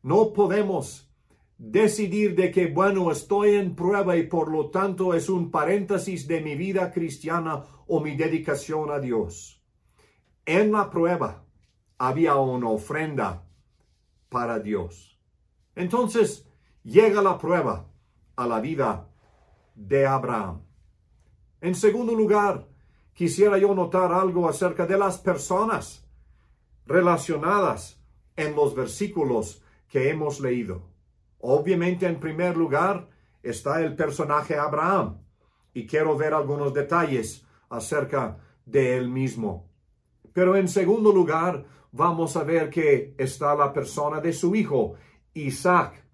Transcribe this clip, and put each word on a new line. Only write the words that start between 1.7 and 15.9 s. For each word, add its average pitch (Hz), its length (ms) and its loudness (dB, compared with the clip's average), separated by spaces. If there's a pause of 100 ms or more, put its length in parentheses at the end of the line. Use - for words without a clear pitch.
de 180 160 2
que, 180 180 2
bueno, 190 420 2
estoy 208 440 2
en 190 220 -2
prueba 180 400 0
y 165 100 0
por 156 240 -2
lo 156 200 -2
tanto 185 440 0
es 156 140 -2
un 175 220 -2
paréntesis 175 760 -2
de 165 140 -2
mi 151 160 -8
vida 185 340 -2
cristiana 165 720 -6 (240)
o 165 140 0
mi 147 160 -6
dedicación 156 760 -4
a 143 80 -4
Dios. 113 640 -6 (840)
En 208 260 2
la 208 180 0
prueba 170 540 -2 (540)
había 139 380 2
una 127 340 0
ofrenda 117 760 -4 (840)
para 117 280 -4
Dios. 98 600 -8 (540)
Entonces 214 760 0 (340)